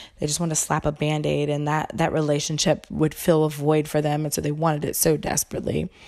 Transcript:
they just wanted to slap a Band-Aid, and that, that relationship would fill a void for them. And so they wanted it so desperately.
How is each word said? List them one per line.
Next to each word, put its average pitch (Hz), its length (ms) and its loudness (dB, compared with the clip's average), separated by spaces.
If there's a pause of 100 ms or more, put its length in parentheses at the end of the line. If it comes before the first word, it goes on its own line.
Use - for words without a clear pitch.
(200)
they - 60 -4
just 147 140 -2
wanted 170 120 -2
to 156 40 -2
slap 151 300 -2
a 151 80 0
Band-Aid, 147 560 0
and 147 180 -2
that, 151 260 -2
that - 200 0
relationship 151 760 0
would 156 240 0
fill 156 300 4
a 156 60 2
void 151 400 2
for 151 120 0
them. 151 220 0
And 147 100 -4
so - 60 -2
they 151 140 -2
wanted 151 320 0
it - 100 -4
so 160 220 2
desperately. - 720 -4 (180)